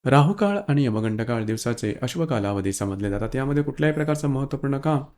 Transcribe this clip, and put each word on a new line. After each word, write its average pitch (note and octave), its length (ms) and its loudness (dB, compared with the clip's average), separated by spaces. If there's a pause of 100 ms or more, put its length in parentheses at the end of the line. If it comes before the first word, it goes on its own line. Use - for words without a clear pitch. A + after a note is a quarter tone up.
राहू C#3+ 280 6
काळ G3+ 260 0 (100)
आणि C#3+ 160 4
यमगंड A2 380 0
काळ A2+ 220 -2
दिवसाचे A2 580 -2
अशुभ D#3+ 260 -2
कालावधी G2+ 440 0
समजले G2 380 -2
जातात. G#2+ 240 -2
यामध्ये C#3+ 280 0
कुठल्याही D3+ 320 0
प्रकारचं D3+ 340 -2
महत्त्वपूर्ण C#3 500 -2
काम D3 240 0 (160)